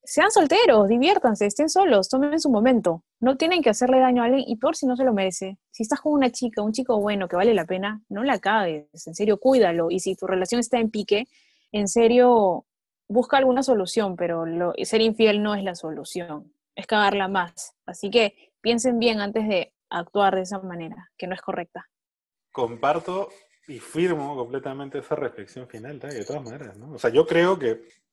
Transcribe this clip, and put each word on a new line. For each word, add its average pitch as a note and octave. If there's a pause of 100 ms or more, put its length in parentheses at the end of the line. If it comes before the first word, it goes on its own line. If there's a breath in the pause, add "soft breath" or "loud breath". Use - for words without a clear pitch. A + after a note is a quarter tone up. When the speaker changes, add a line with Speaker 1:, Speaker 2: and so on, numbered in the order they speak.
Speaker 1:
sean F#4
solteros, D#4
diviértanse, A#3+
estén D4
solos, C#4
tomen D4
su D#4
momento. A3 (160)
No B3+
tienen E4
que B3
hacerle B3+
daño B3+
a A#3
alguien C4
y A#3
peor D#4
si -
no B3+
se C4
lo B3+
merece. F#3+ (140)
Si -
estás C#4
con D4+
una C4
chica, A3+
un G#3+
chico A#3
bueno G3+
que F3+
vale G#3+
la F3
pena, G3
no G3+
la C4
cagues, F#3 (220)
en E3
serio, G#3
cuídalo. F3
Y F#3
si F#3+
tu F#3
relación F#3+
está A#3+
en A3
pique, G#3 (440)
en G#3
serio, A#3 (420)
busca B3
alguna C4
solución, G3+
pero E3+
lo, E3+ (100)
ser A3
infiel G#3+
no G#3
es G3
la F#3
solución, D#3 (220)
es -
cagarla G3+
más. F#3 (120)
Así G3
que A3
piensen A#3
bien A3+
antes G#3+
de F#3+ (160)
actuar F#3+
de F#3+
esa F#3+
manera, F3
que F#3
no F3+
es -
correcta. F3+ (640)
Speaker 2:
Comparto D3 (380)
y B2+
firmo D3+
completamente C3+
esa -
reflexión B2+
final, B2
¿tá? C#3
De C3
todas C#3
maneras, A#2
¿no? C3+
O A#2+
sea, B2
yo D3
creo F3
que A#2 (300)